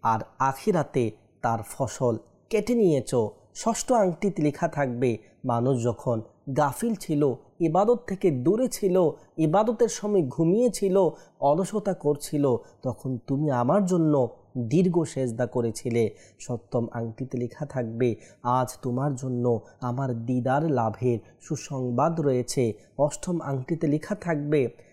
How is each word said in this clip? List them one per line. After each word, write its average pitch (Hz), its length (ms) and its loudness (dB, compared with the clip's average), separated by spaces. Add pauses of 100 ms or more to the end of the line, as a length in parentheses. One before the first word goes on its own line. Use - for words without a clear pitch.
আর 113 180 0 (200)
আখিরাতে 135 720 0 (300)
তার 117 220 0
ফসল 120 540 -2 (320)
কেটে 220 260 0
নিয়েছ।" 160 400 2 (400)
ষষ্ঠ - 360 -2
আংটিতে 190 500 2
লেখা 151 260 0
থাকবে, 127 500 0 (280)
"মানুষ 120 380 2
যখন 117 380 -2 (360)
গাফিল 151 380 0
ছিল, 147 380 0 (260)
ইবাদত 185 480 2
থেকে 190 240 0
দূরে 175 360 2
ছিল, 180 420 2 (280)
ইবাদতের 214 500 2
সময় 208 360 0
ঘুমিয়েছিল, 185 840 2 (300)
অলসতা 185 540 0
করছিল, 143 600 0 (280)
তখন 131 340 -6 (100)
তুমি 143 240 0
আমার 139 340 2
জন্য 156 420 2 (300)
দীর্ঘ 165 460 2
সেজদা 127 420 -2
করেছিলে।" 117 680 -2 (240)
সপ্তম 120 520 -4
আংটিতে 120 460 -8
লেখা 120 280 -6
থাকবে, 117 500 -2 (280)
"আজ 123 380 0
তোমার 131 340 -2
জন্য 120 440 0 (220)
আমার 123 440 -4
দিদার 131 460 0
লাভের 117 480 0 (220)
সুসংবাদ 139 800 -2
রয়েছে।" 123 520 0 (240)
অষ্টম 165 440 -2
আংটিতে 143 460 -4
লেখা 151 280 -2
থাকবে, 147 540 0 (240)